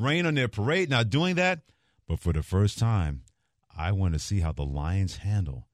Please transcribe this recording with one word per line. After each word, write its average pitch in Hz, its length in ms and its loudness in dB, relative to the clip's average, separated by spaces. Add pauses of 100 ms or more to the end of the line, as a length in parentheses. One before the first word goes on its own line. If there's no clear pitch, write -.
rain 160 240 2
on 156 80 2
their 127 140 2
parade, 147 420 0
not 117 200 2
doing 175 260 2
that. 180 240 2 (480)
But 82 100 -2
for 85 140 0
the 76 100 0
first 101 380 0
time, 87 420 0 (540)
I 82 160 -2
wanna 92 260 2
see 98 220 -2
how 82 100 2
the 73 140 -4
Lions 80 540 -2
handle 87 560 -4